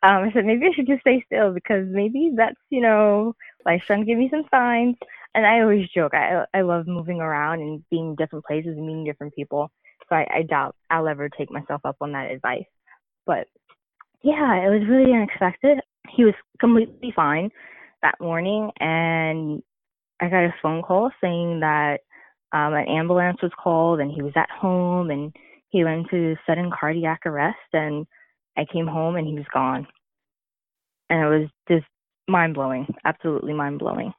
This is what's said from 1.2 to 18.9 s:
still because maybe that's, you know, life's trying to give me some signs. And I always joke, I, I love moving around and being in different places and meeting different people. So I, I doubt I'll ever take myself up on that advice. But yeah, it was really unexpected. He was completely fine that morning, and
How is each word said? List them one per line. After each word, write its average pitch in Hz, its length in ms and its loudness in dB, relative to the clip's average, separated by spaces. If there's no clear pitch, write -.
still 202 280 2
because 190 340 -2
maybe 220 480 0
that's, 226 220 2
you 254 120 0
know, 214 540 4
life's 175 200 0
trying 202 160 2
to 214 40 -2
give 233 120 0
me 254 140 2
some 302 180 -2
signs. 240 460 2
And 226 120 2
I 226 160 6
always 208 340 4
joke, 160 180 0
I, 151 400 0
I 196 80 2
love 170 260 0
moving 175 340 -6
around 156 400 -2
and 151 280 -8
being 165 200 -4
in 156 60 -8
different 156 300 -6
places 160 320 -6
and 151 80 -8
meeting 160 200 -8
different 147 300 -10
people. 143 360 -6
So 175 60 0
I, 160 180 0
I - 80 0
doubt 147 340 -2
I'll 160 180 0
ever 147 220 -6
take 143 220 -10
myself 147 340 -8
up 147 160 -6
on 147 120 -8
that 135 180 -8
advice. 127 340 -6
But 143 220 -2
yeah, 285 320 2
it 185 140 2
was 208 200 2
really 262 240 6
unexpected. 220 680 2
He - 160 4
was 208 80 8
completely 233 560 2
fine 160 340 0
that - 180 2
morning, 185 600 -2
and 160 800 -2